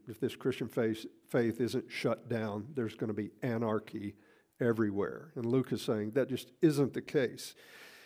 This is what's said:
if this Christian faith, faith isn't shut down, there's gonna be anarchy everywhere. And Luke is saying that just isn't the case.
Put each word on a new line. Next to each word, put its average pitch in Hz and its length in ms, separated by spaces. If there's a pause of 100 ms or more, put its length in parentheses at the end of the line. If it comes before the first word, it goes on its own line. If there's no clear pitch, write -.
if 113 140
this 123 160
Christian 123 320
faith, 113 380 (200)
faith 117 340
isn't 123 300
shut - 380
down, 110 460
there's 110 200
gonna 107 200
be 104 160 (120)
anarchy 110 720 (460)
everywhere. 104 760
And 117 120
Luke 127 260
is 113 100
saying 107 300
that 127 160
just - 320
isn't 143 320
the - 100
case. - 520 (520)